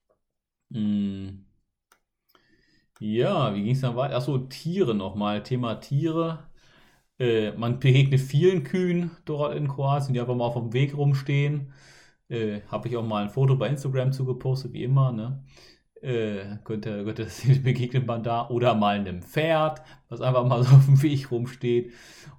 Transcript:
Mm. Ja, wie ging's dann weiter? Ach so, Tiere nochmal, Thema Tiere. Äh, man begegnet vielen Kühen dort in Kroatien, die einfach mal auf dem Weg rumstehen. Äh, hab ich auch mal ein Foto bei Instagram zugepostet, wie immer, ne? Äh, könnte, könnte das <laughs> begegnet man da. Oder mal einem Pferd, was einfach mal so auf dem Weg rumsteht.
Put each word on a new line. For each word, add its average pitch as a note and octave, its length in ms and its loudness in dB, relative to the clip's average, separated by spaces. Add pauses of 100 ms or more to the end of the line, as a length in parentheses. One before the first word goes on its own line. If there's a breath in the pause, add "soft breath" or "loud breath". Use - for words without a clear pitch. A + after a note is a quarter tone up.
(720)
Mm. G2+ 760 -4 (1500 soft breath)
Ja, A#2+ 540 0
wie G2+ 100 -4
ging's C3 180 0
dann A#2+ 140 -2
weiter? C3+ 220 -2
Ach B2+ 40 -2
so, C#3+ 160 -2
Tiere D#3+ 580 -2
nochmal, G2+ 480 -4
Thema B2 380 -4
Tiere. D#3+ 580 -2 (800 soft breath)
Äh, A2+ 340 0
man A#2 260 -2
begegnet C#3 420 4
vielen F3 420 2
Kühen F3 480 -2 (140)
dort D3 300 -4
in D3 120 -4
Kroatien, C#3 460 0
die A#2+ 80 0
einfach B2 140 -2
mal B2 100 0
auf A#2+ 100 -2
dem A2+ 180 -4
Weg C#3 240 0
rumstehen. C#3+ 760 0 (560 loud breath)
Äh, G#2+ 320 -4 (100)
hab - 140 -6
ich A#2 120 -4
auch A2+ 80 -4
mal G#2+ 180 -2
ein G2+ 60 -4
Foto C3 280 2
bei G#2+ 120 -2
Instagram C3+ 440 -2
zugepostet, C3 600 -4
wie G#2 100 -8
immer, C3 300 2
ne? A#2 300 -6 (580 loud breath)
Äh, G#2+ 640 -4
könnte, G#2 400 -6
könnte A2 200 -6
das - 180 -14
<laughs> C3+ 200 4
begegnet B2 440 0
man A2+ 160 -4
da. A#2 260 -4
Oder A#2 260 2
mal G#2 240 2
einem F2+ 240 -6
Pferd, D#3 580 0 (280 loud breath)
was A#2+ 120 -10
einfach B2+ 260 2
mal B2 160 4
so B2+ 120 10
auf C3+ 100 12
dem C#3 180 8
Weg D3 280 0
rumsteht. A#2+ 640 -2 (440 loud breath)